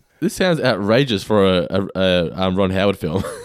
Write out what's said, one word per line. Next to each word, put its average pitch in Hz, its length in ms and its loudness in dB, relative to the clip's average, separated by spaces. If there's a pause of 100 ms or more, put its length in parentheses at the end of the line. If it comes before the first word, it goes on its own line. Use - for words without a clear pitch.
(200)
This - 160 -4
sounds 180 260 0
outrageous 110 640 0
for 104 200 2
a, 92 280 2
a, 95 240 -2
a, 90 440 2
um, 95 160 0
Ron 95 140 2
Howard 95 280 0
film. 87 320 -4
<laughs> - 40 -12 (120)